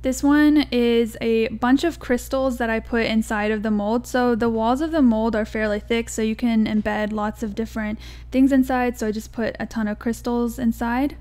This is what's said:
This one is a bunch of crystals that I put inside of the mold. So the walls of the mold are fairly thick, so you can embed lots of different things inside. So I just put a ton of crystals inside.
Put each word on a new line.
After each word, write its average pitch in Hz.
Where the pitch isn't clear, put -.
This 262
one 294
is 233
a 226
bunch 240
of 339
crystals 262
that 233
I 226
put 226
inside 220
of 214
the 220
mold. 214
So 247
the 233
walls 226
of 320
the 320
mold 226
are 214
fairly 214
thick, 233
so -
you 220
can 226
embed 214
lots 214
of 208
different 214
things 262
inside. 254
So 226
I 214
just 214
put -
a 220
ton 220
of 208
crystals 240
inside. 240